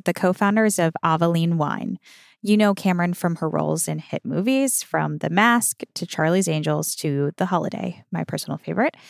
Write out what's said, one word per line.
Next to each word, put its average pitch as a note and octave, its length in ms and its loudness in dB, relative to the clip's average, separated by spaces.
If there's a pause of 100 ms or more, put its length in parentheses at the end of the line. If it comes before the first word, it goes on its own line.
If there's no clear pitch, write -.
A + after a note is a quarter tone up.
the F3 80 0
co-founders G3+ 640 2
of E3 140 2 (100)
Aveline E3 540 2
Wine. - 420 -4 (420)
You G#3 140 2
know G#3 180 4
Cameron F3 400 0
from E3+ 220 -2
her D#3+ 140 -2
roles D#3 400 0
in D#3 100 -4
hit - 240 -8
movies, B3+ 580 0
from D3+ 360 -2
The D#3+ 120 -4
Mask A3+ 540 2 (120)
to F3 100 -8
Charlie's F3 420 2
Angels D#3 480 -2
to C#3+ 400 -2
The F#3 120 -2
Holiday, F3 640 -4
my E3 100 -2
personal - 340 -8
favorite. G3+ 380 -2 (140)